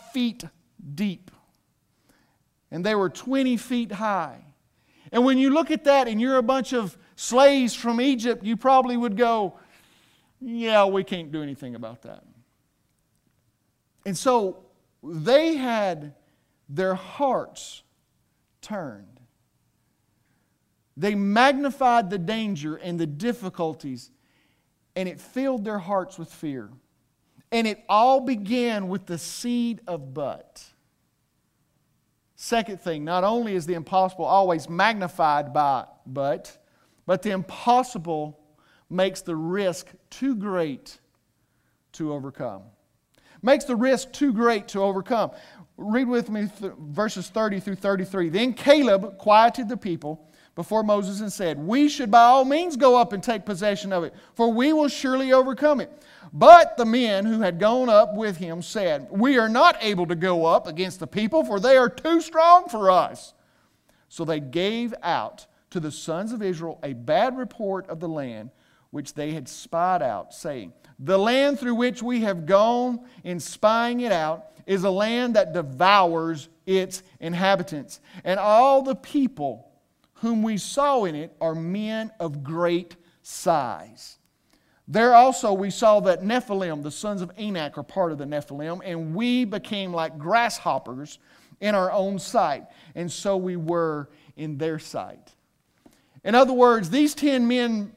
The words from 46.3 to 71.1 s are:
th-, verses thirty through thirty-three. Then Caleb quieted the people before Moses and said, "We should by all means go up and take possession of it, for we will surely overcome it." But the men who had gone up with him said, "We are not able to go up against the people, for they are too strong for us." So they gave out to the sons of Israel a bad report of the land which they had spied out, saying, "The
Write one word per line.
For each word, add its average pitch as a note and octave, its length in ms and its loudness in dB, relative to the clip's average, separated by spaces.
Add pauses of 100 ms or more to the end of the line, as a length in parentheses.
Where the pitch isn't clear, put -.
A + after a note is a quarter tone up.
th-, G3 320 -10
verses F3 480 -6
thirty G#3 320 -2
through F#3+ 160 -8
thirty-three. F#3 540 -2
Then A3 240 -2
Caleb A3+ 640 2
quieted A3+ 500 4
the A#3+ 80 -6
people E3 500 -8 (300)
before G#3 260 -2
Moses G3+ 380 -2
and G#3+ 120 -8
said, E3 260 -4
"We A#3 320 2
should C#4 200 -6
by A#3 140 8
all C4 220 8
means D4+ 320 -2
go B3 200 6
up A#3+ 140 2
and G3 100 -6
take A3 240 -4
possession G3+ 460 -4
of F3+ 140 -2
it, - 80 -10 (200)
for A#3 180 2
we B3 200 2
will D4+ 180 2
surely C4 440 0
overcome C4 480 2
it." D#3 100 -10 (400)
But D#4+ 460 10
the A#3+ 80 2
men A3 400 0
who A3 140 0
had F3+ 200 -2
gone A#3+ 300 2
up G#3+ 240 8
with G#3 240 -4
him E3+ 240 -8
said, E3 480 -4
"We B3 300 2
are A3 100 2
not D#4 320 4
able G#3 260 -2
to E3+ 80 -2
go E3+ 300 0
up F3 220 4
against E3+ 320 -8
the D#3+ 80 -12
people, A3 360 0
for B3 160 -4
they B3+ 180 6
are B3+ 120 6
too E4 320 0
strong E4+ 460 6
for G#3+ 240 2
us." - 420 0 (760)
So - 160 -10
they D#3 140 -4
gave G3+ 640 -4
out C#3 460 -6 (220)
to F#3 100 -6
the D#3 120 -6
sons F#3 420 -8
of A3 100 -8
Israel E3+ 400 -6
a C#3+ 100 -8
bad D#3+ 440 0
report G3 500 -8
of E3 120 -12
the E3+ 100 -8
land B2+ 420 -10 (400)
which C#3+ 220 -12
they D3+ 180 -8
had D3 160 -10
spied F3 560 -2
out, G#2 300 -6
saying, B2 400 -12 (260)
"The D3+ 180 0